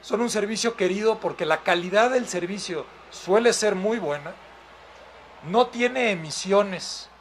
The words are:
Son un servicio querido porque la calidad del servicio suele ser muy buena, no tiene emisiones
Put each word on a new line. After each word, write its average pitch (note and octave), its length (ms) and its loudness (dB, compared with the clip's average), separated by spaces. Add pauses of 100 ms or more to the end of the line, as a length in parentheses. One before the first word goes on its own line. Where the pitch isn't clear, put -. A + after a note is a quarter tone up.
Son - 200 -2
un A#3+ 100 -2
servicio A3 440 -2
querido G3+ 440 0
porque E3+ 260 -4
la D#3 160 0
calidad F#3 480 2
del B3+ 180 0
servicio F3+ 580 -6 (260)
suele A3 420 4
ser G#3 220 2
muy G#3+ 240 0
buena, D3 340 -6 (1080)
no A3 240 2
tiene A#3+ 420 0
emisiones F#3 1000 -2 (120)